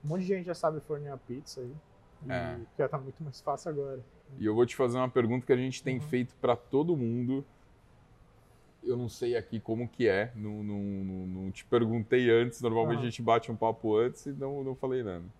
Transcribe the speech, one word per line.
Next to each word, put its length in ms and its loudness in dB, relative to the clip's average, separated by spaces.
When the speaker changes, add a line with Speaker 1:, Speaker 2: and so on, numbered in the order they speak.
Speaker 1:
Um 60 -6
monte 120 -2
de 60 -4
gente 180 -2
já 80 -6
sabe 280 -2
fornear 360 -8
pizza 340 -10
aí. 120 -10
E 40 -6
Speaker 2:
É. 280 -4
Speaker 1:
já 100 0
tá 100 -4
muito 260 -10
mais 180 -10
fácil 300 -6
agora. 280 -6
Speaker 2:
E 80 -4
eu 80 2
vou 120 8
te 100 -8
fazer 220 2
uma 120 2
pergunta 360 2
que 80 6
a 40 6
gente 240 -2
tem 140 -2
Speaker 1:
Uhum. 60 -4
Speaker 2:
feito 400 -2
pra 140 6
todo 400 0
mundo. 480 -2
Eu 140 0
não 120 -4
sei 260 -2
aqui 240 -4
como 280 -4
que 200 2
é, 280 4
não, 280 -6
não, 160 -4
não, 480 -4
não 80 -6
te 140 -14
perguntei 640 4
antes, 320 4
normalmente 380 2
Speaker 1:
Aham. 80 -2
Speaker 2:
a 20 0
gente 120 -8
bate 300 2
um 40 -4
papo 420 2
antes 280 2
e 60 -6
não, 320 -6
não 120 -4
falei 280 -2
nada. 200 -6